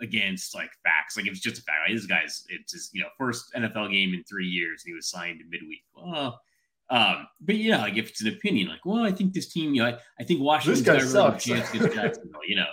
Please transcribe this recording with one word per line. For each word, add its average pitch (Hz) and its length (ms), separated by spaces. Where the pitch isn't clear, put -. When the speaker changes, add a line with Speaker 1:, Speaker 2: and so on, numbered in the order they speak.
Speaker 1:
against, 98 540
like, 82 160
facts. 80 360
Like, 98 80
if 98 60
it's 95 80
just 117 180
a - 40
fact, 76 240
like, 101 80
this 101 120
guy's, 82 420
it's 87 240
his, - 220
you 92 80
know, 76 60
first 120 360
N 123 100
F 107 120
L 107 120
game 95 260
in 87 100
three 95 240
years, 85 340
and - 80
he 85 40
was 78 140
signed 85 400
midweek. 80 360
Well, 151 460
um, 104 360
but 196 160
yeah, 220 220
like, 104 180
if 110 140
it's - 120
an 110 60
opinion, 107 400
like, 82 160
"Well, 226 200
I 202 80
think 190 200
this - 200
team, 156 220
you 117 80
know, 123 60
I, 120 100
I 123 40
think 156 180
Washington's 143 420
Speaker 2:
This - 20
guy 156 120
Speaker 1:
got 135 40
a 131 40
really 131 240
good - 20
Speaker 2:
sucks. - 120
Speaker 1:
chance 117 300
against 113 200
Jacksonville," - 520
you 101 100
know? 85 160